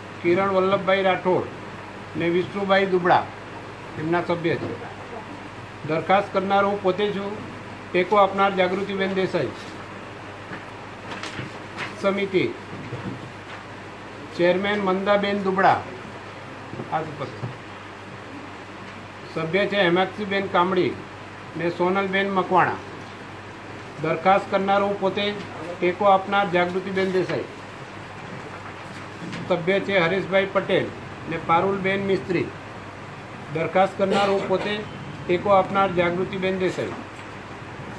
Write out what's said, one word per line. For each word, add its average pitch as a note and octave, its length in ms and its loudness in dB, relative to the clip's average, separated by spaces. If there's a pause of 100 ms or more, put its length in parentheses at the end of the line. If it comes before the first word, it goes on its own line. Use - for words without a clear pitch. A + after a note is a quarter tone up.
(220)
કિરણ F#3 280 4
વલ્લભભાઈ F#3+ 520 4
રાઠોડ F3+ 400 4 (760)
ને E3 100 2
વિષ્ણુભાઈ G3 580 4
દુબળા, F3 400 6 (720)
એમના E3 240 2
સભ્ય E3 340 0
છે. - 220 -4 (1080)
દરખાસ્ત F#3 440 2
કરનાર G3 320 4
હું G3+ 180 0
પોતે G3 300 2
છું, G3+ 380 -6 (420)
ટેકો F3+ 240 4
આપનાર G3 380 6
જાગૃતિબેન F#3+ 580 0
દેસાઈ. F3+ 360 0 (2500)
સમિતિ F#3+ 480 2 (1900)
ચેરમેન F#3+ 440 4
મંદાબેન G3 640 2
દુબળા. F#3 380 4 (1120)
હાથ D#3+ 120 0
ઉપર. D3 220 -8 (2000)
સભ્ય E3 320 2
છે G3+ 100 0
હેમાક્ષીબેન F#3+ 680 2
કામડી F3+ 460 4 (640)
ને E3 140 0
સોનલબેન F#3+ 600 2
મકવાણા. F#3 420 4 (1300)
દરખાસ્ત F#3 480 4
કરનાર G3 320 4
હું G3+ 180 0
પોતે, G3+ 340 2 (460)
ટેકો F3+ 240 2
આપનાર G3 460 6
જાગૃતિબેન F#3 600 2
દેસાઈ. E3 340 0 (2000)
સભ્ય F#3 320 4
છે G3 180 2
હરેશભાઈ F#3 540 2
પટેલ F3+ 320 2 (460)
ને E3 160 -2
પારુલબેન F#3+ 600 2
મિસ્ત્રી. F3+ 380 2 (1120)
દરખાસ્ત - 440 2
કરનાર G3 320 4
હું G3 180 2
પોતે, G3+ 300 0 (480)
ટેકો F3 240 2
આપનાર G3 420 6
જાગૃતિબેન F#3 680 0
દેસાઈ. D#3+ 340 0 (1080)